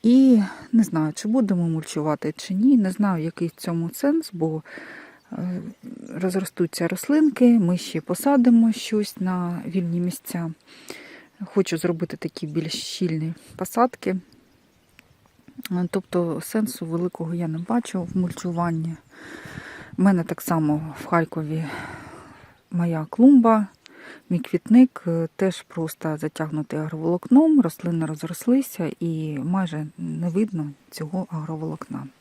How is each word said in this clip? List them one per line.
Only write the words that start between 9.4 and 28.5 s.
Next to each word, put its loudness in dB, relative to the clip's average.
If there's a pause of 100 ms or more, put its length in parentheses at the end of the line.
вільні -2
місця. -6 (960)
Хочу 0
зробити -2
такі -8
більш -4
щільні -4 (220)
посадки. 0 (1600)
Е, -2
тобто -4
сенсу -6
великого -4
я -4
не -6
бачу -4
в -6
мульчуванні. -2 (1000)
У 0
мене 4
так -6
само 0
в -12
Харкові -2 (1080)
моя -2
клумба, 8 (640)
мій 0
квітник, 4
е, -2
теж 0
просто -6
затягнутий -6
агроволокном, 4
рослини -2
розрослися -2